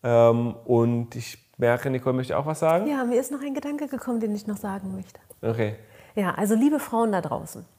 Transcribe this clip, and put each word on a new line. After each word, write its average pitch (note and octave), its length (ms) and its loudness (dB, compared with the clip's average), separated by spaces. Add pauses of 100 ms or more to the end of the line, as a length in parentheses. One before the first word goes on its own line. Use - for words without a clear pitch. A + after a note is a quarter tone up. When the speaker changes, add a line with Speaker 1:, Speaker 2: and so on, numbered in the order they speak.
Speaker 1:
Ähm, A#2 520 6 (100)
und A#2+ 520 2
ich - 220 -12 (200)
merke, A#2+ 320 2
Nicole B2+ 240 0
möchte B2+ 240 -2
auch C#3+ 80 -2
was D3+ 140 -4
sagen. E3+ 260 2
Speaker 2:
Ja, C#4 180 -2
mir A#3+ 160 0
ist C#4 120 -6
noch C4+ 100 -8
ein C#4 120 -6
Gedanke C#4+ 340 -6
gekommen, A#3+ 320 -4
den G#3+ 140 -2
ich G#3 120 -8
noch G#3 100 -6
sagen G3 380 -8
möchte. - 260 -14 (200)
Speaker 1:
Okay. A2 360 -2 (380)
Speaker 2:
Ja, F#3+ 200 -2
also G#3 200 0
liebe C#4 240 4
Frauen A3+ 320 0
da F#3 100 0
draußen. - 440 -8 (140)